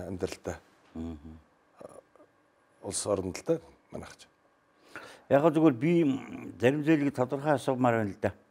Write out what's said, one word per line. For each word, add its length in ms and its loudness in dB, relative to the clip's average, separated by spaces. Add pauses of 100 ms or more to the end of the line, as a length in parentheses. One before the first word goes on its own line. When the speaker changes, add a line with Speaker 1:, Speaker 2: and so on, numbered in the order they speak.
Speaker 1:
амьдралтай. 480 -8 (400)
Speaker 2:
Мгм. 440 -12 (1400)
Speaker 1:
Улс 240 -6
оронд 300 -2
л 80 -14
да 140 0 (320)
манайх 240 -14
ч. 120 -20 (1000)
Speaker 2:
Яг 160 4
зүгээр 300 4
би 180 0 (680)
зарим 240 2
зүйлийг 300 2
тодорхой 380 -2
асуумаар 480 2
байна 120 -2
л 100 -14
да. 120 -2 (180)